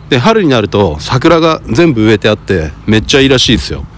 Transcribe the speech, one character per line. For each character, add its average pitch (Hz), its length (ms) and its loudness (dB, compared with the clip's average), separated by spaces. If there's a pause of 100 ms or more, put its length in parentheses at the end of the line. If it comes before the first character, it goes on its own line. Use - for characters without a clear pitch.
で、 139 80 0
春 214 240 2
に 165 80 0
な 123 100 2
る 104 80 -2
と 92 320 0
桜 160 400 0
が 160 280 0
全 151 260 2
部 110 100 0
植 110 100 4
え 104 40 2
て 113 100 -4
あ 107 60 2
っ 104 40 -4
て、 80 340 -4 (160)
め 107 100 2
っ 117 40 0
ち - 160 -2
ゃ 135 40 4
い 135 60 2
い - 20 2
ら 135 80 2
し - 120 -2
い 107 80 2
で - 20 -
す - 120 -8
よ。 71 140 -10 (120)